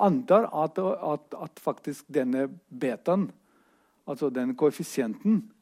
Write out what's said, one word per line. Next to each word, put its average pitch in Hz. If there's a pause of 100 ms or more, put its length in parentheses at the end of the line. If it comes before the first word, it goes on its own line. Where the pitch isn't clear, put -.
antar 185
at, 156
at, 151
at -
faktisk -
denne 135 (200)
betaen, 139 (800)
altså 143
den 127
koeffisienten 151 (140)